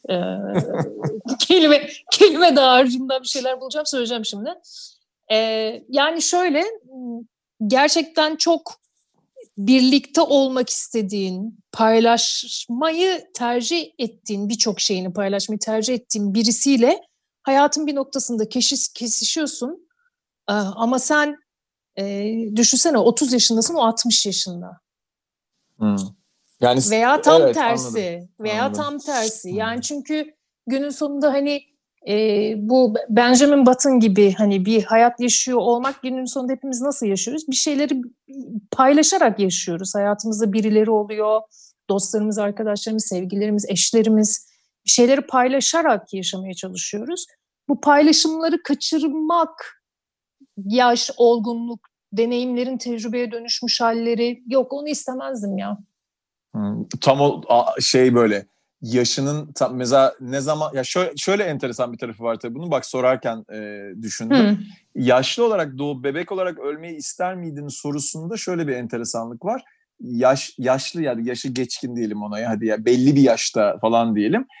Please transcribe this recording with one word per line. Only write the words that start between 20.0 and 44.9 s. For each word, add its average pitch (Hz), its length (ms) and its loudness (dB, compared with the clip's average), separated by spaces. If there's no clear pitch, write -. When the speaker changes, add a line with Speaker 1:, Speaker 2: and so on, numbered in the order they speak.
Speaker 1:
Ee, 208 40 -2
ama 214 460 0
sen, 294 380 2
e, 202 280 -4
düşünsene 254 420 4
otuz 233 340 2
yaşındasın, 233 420 2
o 311 60 0
altmış 226 460 0
yaşında. 175 540 -8
Speaker 2:
Hmm. 104 180 0
Yani 123 220 4
s-, - 80 2
Speaker 1:
Veya 233 320 2
tam 320 200 8
Speaker 2:
evet, - 120 4
Speaker 1:
tersi, 247 340 -2
Speaker 2:
anladım. 175 140 -14
Speaker 1:
veya 214 240 -2
Speaker 2:
Anladım. 277 120 -4
Speaker 1:
tam 294 220 -6
tersi. 220 520 -6
Speaker 2:
Hmm. 190 80 -6
Speaker 1:
Yani 226 240 -4
çünkü 302 520 -6
günün 269 240 -2
sonunda 285 420 0
hani, 285 300 -2
e, 214 480 0
bu 220 380 4
Benjamin 247 580 6
Button 254 340 4
gibi 202 340 6
hani 196 300 0
bir 220 200 2
hayat 240 360 4
yaşıyor 247 380 0
olmak 240 440 0
günün 254 220 -4
sonunda 254 280 -4
hepimiz 254 280 -6
nasıl 269 260 -2
yaşıyoruz? 233 420 -4
Bir 254 80 -2
şeyleri 285 460 -2
paylaşarak 285 720 4
yaşıyoruz. 185 540 -4
Hayatımızda 208 580 -2
birileri 214 380 2
oluyor, 214 500 0
dostlarımız, 208 480 -2
arkadaşlarımız, 214 680 -4
sevgililerimiz, 202 600 -2
eşlerimiz. 214 800 2
Bir - 40 0